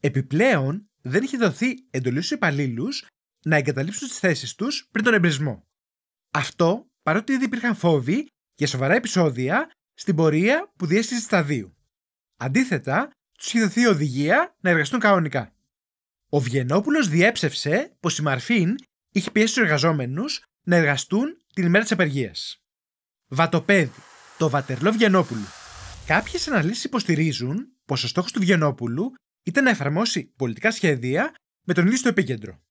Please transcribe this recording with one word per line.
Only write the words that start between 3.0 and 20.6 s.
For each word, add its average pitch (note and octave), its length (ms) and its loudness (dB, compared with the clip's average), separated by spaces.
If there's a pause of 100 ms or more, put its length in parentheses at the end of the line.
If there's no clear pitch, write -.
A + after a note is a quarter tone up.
να D#3 120 2
εγκαταλείψουν D3 520 -2
τις - 100 -10
θέσεις D3+ 360 -2
τους - 360 -6
πριν A3 140 -2
τον A#3 100 4
εμπρισμό. D3 540 0 (640)
Αυτό, E3+ 580 0 (120)
παρότι A3 300 0
ήδη C4 120 0
υπήρχαν A#3+ 300 -2
φόβοι E3 520 2 (280)
για D3 120 -2
σοβαρά C3+ 280 0
επεισόδια F3+ 760 0 (240)
στην - 220 -2
πορεία E3 600 2
που F3+ 100 -6
διέσχιζε A3+ 340 0
σταδίου. C#3+ 560 -2 (600)
Αντίθετα, D#3+ 760 -2 (280)
τους - 100 -10
είχε A#3 120 0
δοθεί A3+ 260 2
οδηγία D#3 760 2
να F3+ 100 0
εργαστούν E3 300 0
κανονικά. E3 540 2 (760)
Ο C#3+ 120 2
Βγενόπουλος D3+ 680 0
διέψευσε E3+ 920 0
πως - 180 -2
η D3+ 40 -4
Μαρφίν E3 520 0 (380)
είχε - 180 -2
πιέσει A3 240 2
τους B3 80 2
εργαζόμενους D3+ 840 0 (200)